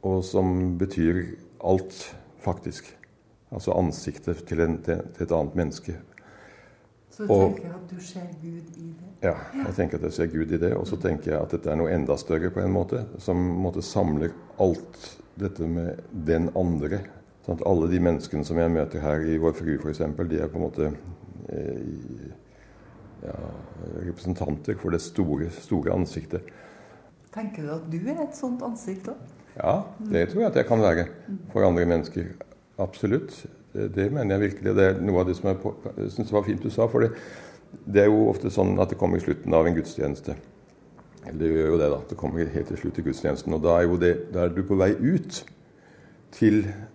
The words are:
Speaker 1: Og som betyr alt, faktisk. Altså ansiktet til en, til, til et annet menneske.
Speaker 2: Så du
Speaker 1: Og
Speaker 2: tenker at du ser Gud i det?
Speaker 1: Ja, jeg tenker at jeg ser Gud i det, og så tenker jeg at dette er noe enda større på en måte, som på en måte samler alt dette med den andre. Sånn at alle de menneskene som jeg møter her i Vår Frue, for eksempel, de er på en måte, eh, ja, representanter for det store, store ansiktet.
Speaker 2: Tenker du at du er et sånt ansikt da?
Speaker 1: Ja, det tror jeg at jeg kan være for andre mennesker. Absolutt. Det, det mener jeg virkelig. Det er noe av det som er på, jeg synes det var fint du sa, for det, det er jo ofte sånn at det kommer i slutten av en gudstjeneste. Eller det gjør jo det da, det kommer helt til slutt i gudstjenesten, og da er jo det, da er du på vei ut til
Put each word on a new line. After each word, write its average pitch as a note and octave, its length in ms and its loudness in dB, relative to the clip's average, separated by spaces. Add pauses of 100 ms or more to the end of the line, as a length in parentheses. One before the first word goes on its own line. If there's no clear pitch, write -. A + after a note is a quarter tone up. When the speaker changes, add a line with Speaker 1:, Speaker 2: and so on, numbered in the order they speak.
Speaker 1:
Og F#2+ 220 0
som F#2 540 2
betyr F2 460 2 (320)
alt, F#2 400 0 (400)
faktisk. - 560 -6 (600)
Altså G2+ 200 -2
ansiktet - 760 -2
til E2 160 -2
en, E2 200 2
til, E2+ 180 -2 (160)
til F2 100 -4
et E2+ 80 0
annet D2+ 220 0
menneske. E2 400 -4 (1120)
Speaker 2:
Så G#3 160 -8
du G3+ 60 4
Speaker 1:
Og G3+ 240 6
Speaker 2:
tenker E3+ 180 -10
at - 160 -14
du - 100 -12
ser F3+ 260 -12 (160)
Gud E3+ 340 -12
i E3 160 -14
det? F3 160 -18 (160)
Speaker 1:
Ja, F2 80 2 (200)
jeg C4+ 220 -6
tenker E2+ 240 -2
at D#2+ 80 -4
jeg D#2 80 -4
ser E2 160 0
Gud D#2+ 240 -2
i D#2+ 60 0
det, F2 160 2
og F#2 100 -2
så F#2+ 140 -6
tenker D#2+ 320 -2
jeg D2+ 100 0
at - 140 -4
dette - 160 -2
er D#2 80 0
noe E2 100 0
enda D2+ 260 2
større E2+ 380 -2
på F#2+ 80 -2
en F#2+ 80 0
måte, F#2 300 0 (180)
som F2+ 220 0
på F2+ 160 0
en F#2 80 -2
måte E2+ 180 -2
samler E2 520 0 (280)
alt - 460 -2 (300)
dette F#2 280 -4
med E2+ 380 -4 (220)
den E2 280 4
andre. F2 460 0 (420)
Sånn E2+ 160 -4
at - 80 -6
alle E2+ 240 4
de F2+ 140 2
menneskene D2+ 420 0
som E2 140 0
jeg E2+ 100 4
møter D2+ 320 0
her D2+ 240 0
i D#2+ 140 2
Vår D#2+ 180 2
Frue, D#2+ 240 -2
for D#2 80 -4
eksempel, D2+ 400 -2
de D#2+ 140 0
er D#2 80 -4
på E2 80 -4
en E2 80 0
måte, D2+ 240 -2 (560)
eh, - 800 -8 (960)
ja, - 100 -10 (680)
representanter E2+ 720 -2
for E2+ 160 0
det E2 80 2
store, D#2+ 480 0
store E2+ 460 0
ansiktet. E2+ 500 -4 (880)
Speaker 2:
Tenker G3+ 320 -8
du D3 80 -6
at E3 160 -8
du E3+ 80 -4
er C#4+ 300 -4
et - 100 -12
sånt B3 240 -4
ansikt A3+ 480 -8
da? - 60 -10 (420)
Speaker 1:
Ja, - 140 4 (260)
det G#3 320 2
tror G3+ 140 2
jeg G3+ 80 2
at - 80 6
jeg - 80 0
kan A2+ 160 6
være E2+ 240 4 (420)
for G2+ 160 4
andre E2+ 220 6
mennesker. E2+ 400 0 (500)
Absolutt. G#2 540 -2 (400)
Det, G#2 180 -4
det G2 220 0
mener A2 240 0
jeg G2+ 160 2
virkelig. G2 240 0
Det G2 100 8
er F#2 160 4
noe F#2 220 4
av - 20 2
det F#2 100 0
som G2+ 140 -2
er F#2+ 80 2
på, G2+ 140 -4 (240)
jeg G2+ 180 -4
synes G#2+ 160 -4
det G#2 60 2
var G#2 100 4
fint G#2+ 160 -2
du - 80 -4
sa, A2+ 160 2
for A#2 160 2
det, A2+ 60 4 (760)
det G2+ 200 6
er - 20 10
jo G#2+ 240 6
ofte G2 240 -2
sånn F#2+ 240 4
at F#2 140 2
det F#2+ 80 -6
kommer F2+ 180 2
i E2+ 60 -2
slutten - 300 0
av E2 120 8
en E2+ 100 4
gudstjeneste. C#2+ 600 -4 (880)
Eller D#2 180 -8
det D#2+ 80 4
gjør D#2+ 220 4
jo E2 100 4
det D2 80 4
da, C#2 160 0
det - 140 -10
kommer D#2+ 340 -2
helt - 160 -2
til - 100 -4
slutt - 220 -4
i - 20 -6
gudstjenesten, D#2 540 -2
og D#2 80 -2
da E2+ 100 6
er F2 120 6
jo F2 120 2
det, F2 120 6 (180)
da F2+ 160 2
er E2+ 80 -2
du F#2+ 100 0
på G2 140 2
vei F#2+ 160 6
ut - 460 0 (920)
til G#2+ 300 4 (320)